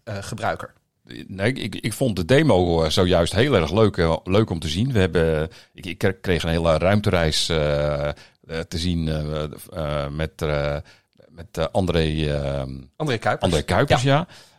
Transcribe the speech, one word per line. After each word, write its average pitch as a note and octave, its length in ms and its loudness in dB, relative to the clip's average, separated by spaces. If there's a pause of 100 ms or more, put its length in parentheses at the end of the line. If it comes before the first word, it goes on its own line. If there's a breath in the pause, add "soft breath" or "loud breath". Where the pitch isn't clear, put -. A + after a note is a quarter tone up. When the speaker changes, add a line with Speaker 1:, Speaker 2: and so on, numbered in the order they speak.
Speaker 1:
eh, G#2 160 -10
gebruiker. G#2+ 520 -6 (540)
Speaker 2:
Nee, G2 220 -2
ik, C#3 100 -2
ik, G#2 160 -8
ik A#2 180 -6
vond A#2+ 240 -2
de F2+ 80 -2
demo, F2+ 580 4
eh, D#2+ 80 2
zojuist F2+ 420 4
heel C3 220 2
erg E2 180 2
leuk, G#2 240 4
eh, E2 280 2
leuk G#2 260 2
om E2+ 80 -4
te D#2 100 -6
zien. G#2+ 240 -2
We A2+ 60 0
hebben, D#2+ 520 2 (240 loud breath)
ik, D2 120 -16
ik E2+ 120 -8
kre-, G2 220 -2
kreeg E2+ 220 0
een E2+ 60 -2
hele E2 300 2
ruimtereis, F2+ 680 2
eh, D2 600 0
eh, D2 60 -6 (540 loud breath)
te F2 100 -8
zien, E2+ 300 -2
eh, D2+ 340 -4 (300)
eh, D2 380 -6
met, D#2 320 -6
eh, D2 340 -2 (520 soft breath)
met, E2+ 300 -16
eh, D#2+ 140 0
André, D#2+ 640 0
ehm, C#2 360 -4 (260)
Speaker 1:
André C3+ 220 -2
Kuipers. G2 340 0
Speaker 2:
André D#2 100 2
Kuipers, B2+ 400 2
Speaker 1:
Ja. C3+ 140 4
Speaker 2:
ja. - 100 0 (320 loud breath)